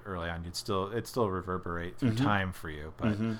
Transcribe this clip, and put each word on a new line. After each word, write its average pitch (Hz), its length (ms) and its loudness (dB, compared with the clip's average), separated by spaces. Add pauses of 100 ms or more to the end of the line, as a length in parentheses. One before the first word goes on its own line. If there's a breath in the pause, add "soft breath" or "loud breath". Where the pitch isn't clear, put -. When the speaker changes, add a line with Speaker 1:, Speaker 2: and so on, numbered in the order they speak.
Speaker 1:
early 87 240 -2
on, 85 140 -4
you'd 85 120 -6
still, 98 360 0
it'd 117 140 -2
still 117 220 2
reverberate 90 680 -2
through 123 140 4
Speaker 2:
Mm-hmm. 117 120 2
Speaker 1:
time 95 280 4
for - 180 -8
you. 76 260 -8
But, 123 120 2
Speaker 2:
Mm-hmm. 110 320 2